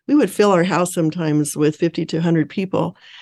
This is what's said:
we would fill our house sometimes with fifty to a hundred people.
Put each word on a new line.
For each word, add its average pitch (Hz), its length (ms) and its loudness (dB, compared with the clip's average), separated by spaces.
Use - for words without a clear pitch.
we 269 100 0
would 240 140 4
fill 208 220 2
our 175 140 4
house 175 280 0
sometimes 156 640 -2
with 151 220 0
fifty 170 300 -2
to 160 100 -4
a 165 40 -2
hundred 165 280 0
people. - 480 -4